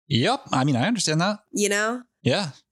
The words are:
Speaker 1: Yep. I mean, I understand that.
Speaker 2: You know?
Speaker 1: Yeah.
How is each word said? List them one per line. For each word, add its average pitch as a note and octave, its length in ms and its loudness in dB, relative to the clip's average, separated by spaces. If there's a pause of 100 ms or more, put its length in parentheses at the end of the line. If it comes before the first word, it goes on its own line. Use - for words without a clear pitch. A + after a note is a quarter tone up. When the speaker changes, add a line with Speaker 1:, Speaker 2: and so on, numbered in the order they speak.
Speaker 1:
Yep. F3 320 0 (100)
I C4 140 2
mean, D3 100 2
I A#2+ 100 0
understand E3+ 360 0
that. G#3 180 -2 (140)
Speaker 2:
You G3 160 0
know? A3 340 -2 (180)
Speaker 1:
Yeah. D#3+ 280 0 (220)